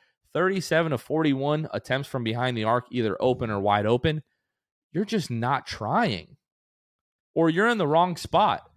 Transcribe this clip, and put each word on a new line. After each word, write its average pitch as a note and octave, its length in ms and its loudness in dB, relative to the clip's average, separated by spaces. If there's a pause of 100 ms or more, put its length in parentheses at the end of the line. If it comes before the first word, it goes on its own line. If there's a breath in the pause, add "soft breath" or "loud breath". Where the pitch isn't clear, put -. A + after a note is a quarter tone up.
(340)
Thirty-seven E3+ 600 0
of A#2+ 80 -2
forty-one D3+ 720 0
attempts C3+ 340 -4
from B2+ 160 -6
behind A#2+ 320 -2
the A2 80 -2
arc, A#2+ 260 0
either A2+ 300 -2
open B2 300 0
or G#2 100 -2
wide G#2 260 2
open. D3 380 0 (720)
You're F3+ 100 -2
just G#3 260 -2
not A#2+ 380 -2
trying. A#2+ 680 -4 (1000)
Or E3 140 4
you're F3+ 180 2
in A#3+ 100 2
the F3 100 0
wrong E3 280 2
spot. E3 480 0 (120)